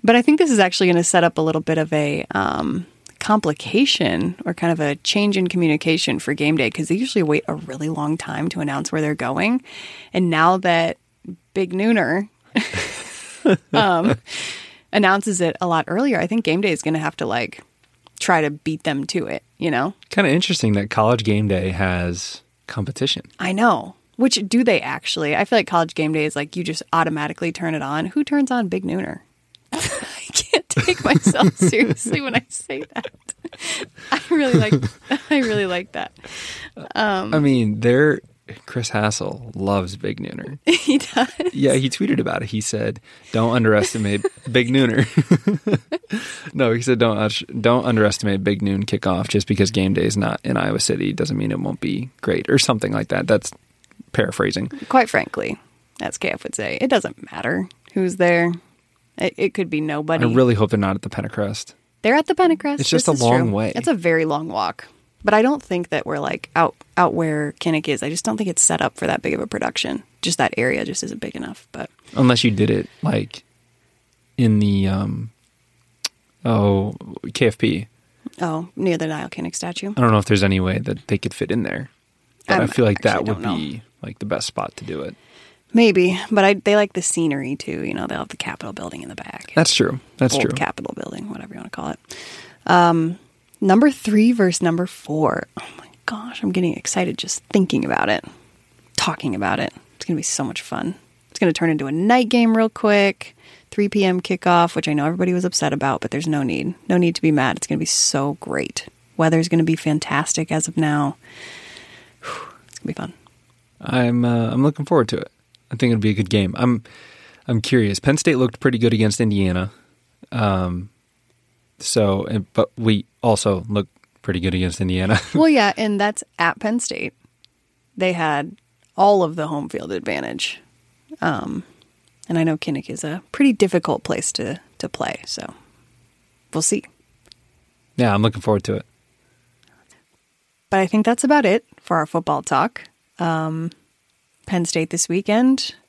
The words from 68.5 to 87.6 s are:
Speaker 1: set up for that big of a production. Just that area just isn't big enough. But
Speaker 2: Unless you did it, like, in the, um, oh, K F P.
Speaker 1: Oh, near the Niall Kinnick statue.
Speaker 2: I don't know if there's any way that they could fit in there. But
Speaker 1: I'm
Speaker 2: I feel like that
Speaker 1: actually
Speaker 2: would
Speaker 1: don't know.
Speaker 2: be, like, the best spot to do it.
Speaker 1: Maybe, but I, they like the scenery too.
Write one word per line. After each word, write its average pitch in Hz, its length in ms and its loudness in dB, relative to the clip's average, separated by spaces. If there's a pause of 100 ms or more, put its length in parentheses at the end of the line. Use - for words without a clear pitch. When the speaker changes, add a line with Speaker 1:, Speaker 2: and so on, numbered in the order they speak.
Speaker 1:
set - 200 2
up - 160 -2
for - 100 -4
that - 140 0
big - 120 -2
of - 60 -4
a - 80 -6
production. - 560 -4 (180)
Just 170 160 -4
that 120 200 0
area 131 260 0
just - 180 -6
isn't - 200 -10
big - 160 -10
enough. - 340 -12
But - 180 -12 (280)
Speaker 2:
Unless 123 260 4
you 117 80 4
did 107 180 2
it, 107 200 -2 (140)
like, 110 420 -4 (920)
in 110 220 4
the, 101 300 2
um, 104 420 -4 (1120)
oh, 101 520 2 (380)
K 123 140 4
F 107 100 0
P. 107 300 -2 (540)
Speaker 1:
Oh, 165 340 -4
near 180 220 0
the 160 100 -4
Niall 156 220 -6
Kinnick - 260 -8
statue. 175 400 -8
Speaker 2:
I 131 60 0
don't 120 100 6
know 107 60 6
if 101 80 2
there's 101 180 4
any 95 160 2
way 92 200 0
that - 280 -6
they 104 100 0
could - 160 -6
fit - 180 -6
in 110 120 -2
there. - 260 -8 (560)
But 190 100 2
Speaker 1:
I'm 190 80 2
Speaker 2:
I - 40 0
feel 120 160 2
like 104 200 4
that 104 160 4
Speaker 1:
actually 110 160 -2
Speaker 2:
would 85 80 -10
Speaker 1:
don't 101 100 -2
know. - 20 -2
Speaker 2:
be, 78 260 -8 (200)
like, - 180 -14
the - 60 -8
best - 220 -4
spot - 280 -8
to - 80 -16
do 76 200 -10
it. - 120 -12 (580)
Speaker 1:
Maybe, 185 460 4 (120)
but 202 120 6
I, 196 120 6
they 202 200 2
like 208 180 2
the 185 80 -4
scenery 143 540 -2
too. - 280 -8